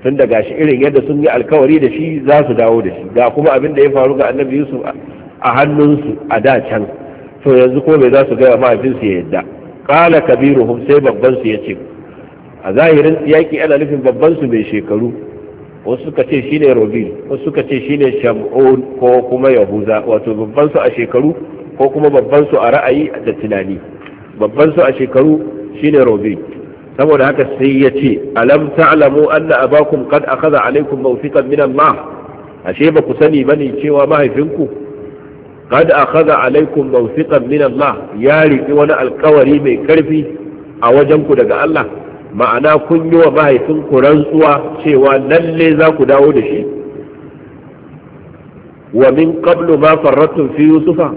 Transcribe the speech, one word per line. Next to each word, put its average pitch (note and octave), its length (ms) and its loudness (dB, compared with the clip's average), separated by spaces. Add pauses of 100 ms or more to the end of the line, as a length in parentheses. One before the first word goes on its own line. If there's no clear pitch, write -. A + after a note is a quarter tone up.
Tun C3+ 140 -2
da C3 100 2
gashi A2 280 -2
irin D3+ 260 0
yadda C#3 260 2
sun D3 160 -2
yi D#3 60 2
alkawari C#3 520 2
da C3+ 100 2
shi D#3 360 -6
za D3 200 4
su C3 80 -2
dawo A2+ 280 2
da F#2 80 -4
shi, F2 120 -14 (120)
ga A#2+ 160 2
kuma D3 220 0
abin C#3 220 -2
da C#3 80 2
ya C#3 80 4
faru C3+ 240 0
ga C3 160 0
Annabi C3+ 280 -4
Yusuf C3 260 -6
a, - 80 -10 (500)
a B2+ 160 0
hannunsu D3 600 2 (120)
a A2+ 100 0
da B2 280 2
can, G#2+ 180 -6 (580)
to, C#3+ 60 2
yanzu B2+ 340 4
ko D#3 140 2
me B2+ 120 4
za C3+ 180 4
su A#2 80 -2
gaya B2 200 4
mahaifinsu A#2+ 480 0
ya G2 180 -2
yadda? E2+ 200 -6 (440)
Qala E3 360 4
kabiruhum, B2+ 680 0
sai C#3+ 120 4
babbansu B2 460 0
ya A2 200 -4
ce, G2+ 100 -8 (880)
a F#2+ 80 -6
zahirin D3+ 520 4
siyaki D#3 360 0
ana D3+ 180 0
nufin D3 240 -4
babbansu C#3 460 0
mai A2+ 160 -2
shekaru, G#2+ 480 -4 (720)
wasu A#2 220 -6
suka D3 180 -2
ce D3 160 -2 (100)
shine D3 240 2
Robil, A2 380 -2 (160)
wasu C#3 160 -8
suka D3 180 -4
ce C3 240 -6
shine C#3+ 240 0 (120)
Shamun B2 760 0
ko B2 300 2
kuma C3 220 0
Yahuza, G#2+ 560 0
wato, A2 280 -2
babbansu B2 460 -2
a A#2+ 100 0
shekaru B2+ 440 -2 (420)
ko C3+ 140 0
kuma D3 200 0
babbansu C#3+ 460 2
a A2+ 140 2
ra'ayi C#3+ 400 0 (160)
da A2+ 60 -4
tunani. G2 460 -6 (640)
Babbansu C#3+ 400 0
a C3+ 120 2
shekaru C3+ 480 0 (400)
shine D3 200 2
Robil. G#2+ 380 0 (580)
Saboda C#3+ 300 2
haka C#3 180 0 (140)
sai C3+ 240 0
ya C3 80 4
ce, C3 300 -2 (160)
"Alam C#3+ 400 2
ta'lamu D3+ 520 4
anna D#3 380 0
abakum C#3+ 420 0
qad D3 160 0
akhadha C#3 400 0
alaykum C#3 380 -2
mawthiqan C3+ 460 -2
min C#3+ 120 -2
Allah?" C#3 460 0 (580)
Ashe F#2 260 0
ba D#3 120 2
ku - 180 -4
sani D3+ 240 2
bane C#3+ 380 -2
cewa C#3+ 240 2
mahaifinku D3 600 -2 (1040)
qad B2+ 200 2
akhadha D3 560 2
alaykum C#3+ 480 0
mawthiqan B2 540 -2
min D3 140 0
Allah, C3+ 340 -2 (200)
ya C#3+ 300 2
riƙi C#3 260 0
wani D3 220 2
alƙawari C#3+ 640 2
mai C3 220 0
ƙarfi D#3 420 0 (580)
a A#2+ 120 2
wajenku D3 400 2
daga A#2+ 320 0
Allah? D#3 180 -2 (480)
Ma'ana, B2 540 2
kun E3 240 0
yi E3 80 4
wa E3 120 6
mahaifinku D3 600 0 (100)
rantsuwa D3 840 2
cewa C3+ 340 4
lalle D#3+ 580 0
za D#3+ 160 4
ku D3+ 140 2
dawo C#3 260 6
da C3 100 2
shi. - 220 -4 (2250)
"Wa C3 180 4
min D#3+ 320 0
qablu E3+ 360 0
ma D#3 200 4
farrattum D3 560 0
fi D3 80 0
Yusufa" D#3 540 2